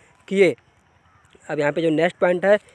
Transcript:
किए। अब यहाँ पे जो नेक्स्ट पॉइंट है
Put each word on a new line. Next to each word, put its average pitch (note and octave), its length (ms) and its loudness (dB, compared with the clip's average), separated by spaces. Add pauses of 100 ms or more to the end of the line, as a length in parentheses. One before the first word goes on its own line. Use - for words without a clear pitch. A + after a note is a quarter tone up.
(280)
किए। F#3+ 280 2 (920)
अब D3+ 100 -6
यहाँ D3 120 0
पे E3 100 -6
जो E3 80 0
नेक्स्ट D#3+ 280 -2
पॉइंट F3+ 280 -2
है G3+ 140 4 (160)